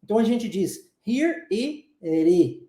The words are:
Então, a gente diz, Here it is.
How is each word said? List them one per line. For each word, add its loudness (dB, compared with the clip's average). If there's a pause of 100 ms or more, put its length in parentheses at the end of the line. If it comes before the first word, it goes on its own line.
Então, 0
a 4
gente 0
diz, -4 (260)
Here -2
it -4 (180)
is. 2